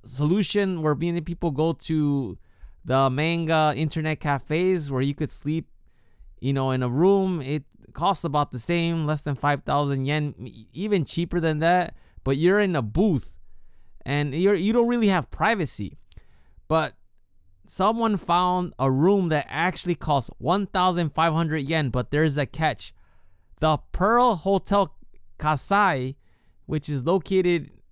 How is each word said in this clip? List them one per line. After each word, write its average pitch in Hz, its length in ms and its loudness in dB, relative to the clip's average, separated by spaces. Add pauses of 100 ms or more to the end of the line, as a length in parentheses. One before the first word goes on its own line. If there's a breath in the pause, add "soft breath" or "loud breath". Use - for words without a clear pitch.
solution 185 800 0
where 151 100 2
many 170 280 -2
people 160 300 -4
go 156 200 0
to 143 640 -2 (460)
the 131 260 2
manga 156 680 0
internet 156 420 -2
cafes 156 720 -2
where 131 100 0
you 139 140 0
could 151 140 -4
sleep, 160 360 -4 (760)
you 135 100 -2
know, 135 200 0
in 131 120 -2
a 123 60 -2
room. 185 520 2
It 143 220 -4 (300)
costs 175 320 -2
about 147 260 0
the 127 80 -6
same, 170 460 0
less 151 180 -2
than 143 120 -2
five 143 260 0
thousand 139 440 -2
yen, 151 380 -2
e-, 117 300 -16
even 190 320 0
cheaper 175 340 -2
than 156 200 0
that, 175 360 2 (300 soft breath)
but 135 100 2
you're 180 240 4
in 190 160 2
a 143 60 0
booth 131 560 0 (680)
and 143 300 -2
you're, 190 180 2
you 170 200 0
don't 233 160 4
really 240 180 4
have 180 240 2
privacy. 180 680 -2 (720 soft breath)
But 156 240 0 (760)
someone 220 520 0
found 180 600 0
a 135 140 2
room 175 380 4
that 151 180 0
actually 175 480 -2
costs 143 340 -2 (100)
one 185 260 0
thousand 180 500 0
five 165 160 2
hundred 156 300 0
yen, 147 280 -2
but 123 220 -4
there's 147 260 2
a 143 80 0
catch. - 460 -4 (680)
The 156 160 4 (160)
Pearl 226 420 4
Hotel 196 580 0 (440)
Kasai, 151 800 0 (480)
which 147 220 -4
is 143 160 -2
located 175 680 0 (200)